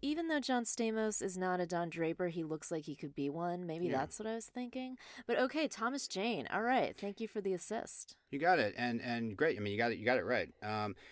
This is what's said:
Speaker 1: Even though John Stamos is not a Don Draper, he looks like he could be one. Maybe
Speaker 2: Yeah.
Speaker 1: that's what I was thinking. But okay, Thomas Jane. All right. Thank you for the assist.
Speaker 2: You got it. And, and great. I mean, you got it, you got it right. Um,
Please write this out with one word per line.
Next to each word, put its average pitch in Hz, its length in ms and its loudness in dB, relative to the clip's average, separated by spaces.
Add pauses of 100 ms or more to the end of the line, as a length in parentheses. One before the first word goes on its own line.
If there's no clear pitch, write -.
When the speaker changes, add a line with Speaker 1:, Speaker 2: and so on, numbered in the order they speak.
Speaker 1:
Even 302 240 0
though 302 140 2
John 247 240 2
Stamos 220 580 0
is 185 160 -4
not 180 220 2
a 175 60 0
Don 170 220 -2
Draper, 165 400 0
he 170 140 -4
looks 156 300 -4
like 156 140 -4
he 147 100 -8
could 147 180 -10
be 143 160 0
one. 175 340 -2
Maybe 170 220 -4
Speaker 2:
Yeah. 143 120 0
Speaker 1:
that's 147 200 -2
what 214 80 -6
I 220 80 -4
was 226 120 -6
thinking. 254 500 -8 (320)
But 240 100 4
okay, 269 300 2
Thomas 247 400 -2
Jane. 190 440 -2
All 196 100 0
right. 240 360 4
Thank 202 220 -6
you 220 80 -4
for 220 120 -6
the 190 120 0
assist. - 640 -4 (160)
Speaker 2:
You 139 80 -2
got 170 180 8
it. 107 180 4
And, 120 240 0
and 117 360 -2
great. 147 200 4
I 104 40 -4
mean, 104 120 0
you 101 60 -2
got 117 140 4
it, 92 60 -2
you 104 60 -8
got 123 140 6
it 90 60 0
right. 98 240 2 (160)
Um, 107 320 0 (160)